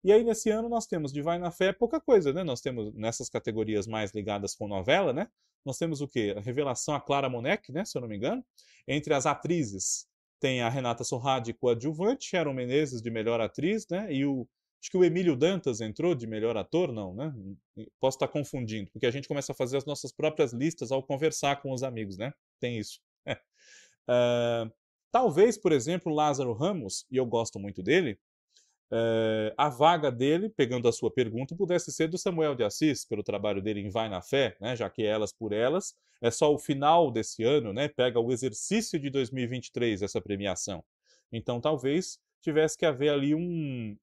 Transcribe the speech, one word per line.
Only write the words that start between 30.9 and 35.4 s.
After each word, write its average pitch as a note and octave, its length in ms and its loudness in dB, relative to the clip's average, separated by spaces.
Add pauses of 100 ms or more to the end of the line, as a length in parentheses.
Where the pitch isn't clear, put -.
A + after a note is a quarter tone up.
sua A2+ 200 -2
pergunta, B2 420 -2
pudesse F3 380 -2
ser D#3+ 160 0
do E3+ 100 -4
Samuel D#3 380 0
de A#2 80 2
Assis, D3+ 400 0
pelo G#2 180 -4
trabalho G2+ 400 -2
dele G#2 160 -2
em G2+ 100 -6
Vai A2+ 200 -2
na F#2 120 -4
Fé, C3+ 400 0
né? A#2+ 140 -4
Já G#2+ 160 -4
que A2+ 140 -2
Elas G#2+ 280 0
por A2 200 -6